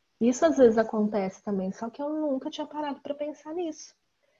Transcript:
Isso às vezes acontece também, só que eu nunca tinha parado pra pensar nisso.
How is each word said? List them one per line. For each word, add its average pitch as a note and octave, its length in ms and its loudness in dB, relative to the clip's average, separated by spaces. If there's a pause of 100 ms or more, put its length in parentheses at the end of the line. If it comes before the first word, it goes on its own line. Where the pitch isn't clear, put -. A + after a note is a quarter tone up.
(200)
Isso B3 260 2
às C#4+ 120 4
vezes A#3 200 8
acontece G#3+ 680 0
também, F#3+ 280 -4
só A3+ 180 -10
que - 100 -14
eu C#4+ 100 -6
nunca D4+ 420 -2
tinha - 160 -8
parado C#4+ 340 -6
pra C#4+ 140 -8
pensar D4+ 400 -10
nisso. E4 400 -8 (440)